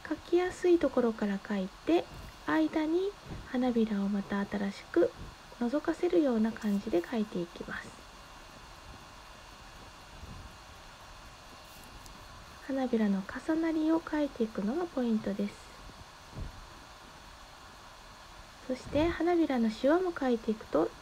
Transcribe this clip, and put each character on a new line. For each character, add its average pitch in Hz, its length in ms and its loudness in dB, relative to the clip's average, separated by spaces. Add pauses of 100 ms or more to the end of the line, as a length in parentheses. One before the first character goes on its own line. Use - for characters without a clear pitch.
描 302 120 -2 (140)
き 339 60 6
や 359 160 4
す - 160 2
い 339 100 10
と 285 120 4
こ 247 120 4
ろ 233 100 4
か 220 140 0
ら 196 120 2
描 196 260 -2
い 196 40 -6 (180)
て、 339 180 6 (420)
間 311 400 2
に 359 240 2 (400)
花 254 200 2
び 226 160 4
ら 202 160 0
を 196 60 0
ま 202 140 2
た 202 220 -2
新 202 280 -2
し - 180 -14
く - 200 6 (500)
覗 240 200 2
か 320 140 -2
せ 359 140 0
る 349 140 6
よ 254 120 4
う 220 60 4
な 220 100 4
感 208 300 0
じ 220 100 -6
で 339 100 4
描 240 200 -2
い 208 40 2
て 185 160 -4
い 170 60 -2
き - 180 -12
ま 165 160 -8
す。 - 80 -14 (4000)
花 269 220 2
び 233 100 4
ら 214 100 4
の 196 140 2
重 262 380 -2
な 330 100 2
り 311 220 4
を 330 80 4
描 302 240 0
い 277 40 0
て - 140 -2
い 220 60 2
く 202 140 -4
の 208 120 0
が 359 120 0
ポ 262 160 -2
イ 233 100 2
ン 214 80 4
ト 202 120 -2
で 202 160 0
す。 - 60 -8 (3000)
そ 254 80 -4
し - 140 -8
て 311 200 4
花 339 280 4
び 320 100 6
ら 262 120 2
の 226 120 4
シ 254 180 2
ワ 339 120 8
も 370 100 2
描 262 220 2
い 226 60 4
て - 120 -2
い 214 40 2
く - 120 -8
と 311 240 2 (120)